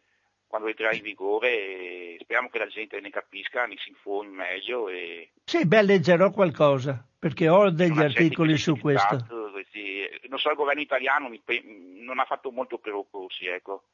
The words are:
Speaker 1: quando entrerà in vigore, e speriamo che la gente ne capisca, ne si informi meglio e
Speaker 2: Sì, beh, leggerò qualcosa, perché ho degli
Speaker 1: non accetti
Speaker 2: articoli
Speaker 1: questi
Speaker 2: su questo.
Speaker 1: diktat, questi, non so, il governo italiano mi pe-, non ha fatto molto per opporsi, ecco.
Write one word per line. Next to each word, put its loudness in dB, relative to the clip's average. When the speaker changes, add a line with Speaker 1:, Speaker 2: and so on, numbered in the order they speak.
Speaker 1:
quando -6
entrerà -2
in -8
vigore, -2
e -6
speriamo -2
che -6
la -4
gente -10
ne -14
capisca, -6
ne -10
si -14
informi -8
meglio -6
e -12
Speaker 2:
Sì, -2
beh, 6
leggerò 4
qualcosa, 2
perché 2
ho 8
degli 4
Speaker 1:
non 4
accetti 4
Speaker 2:
articoli 4
Speaker 1:
questi 2
Speaker 2:
su 2
questo. 4
Speaker 1:
diktat, -6
questi, -8
non -6
so, 0
il 2
governo 0
italiano 0
mi -14
pe-, -4
non -8
ha 2
fatto -6
molto -8
per -10
opporsi, -10
ecco. -8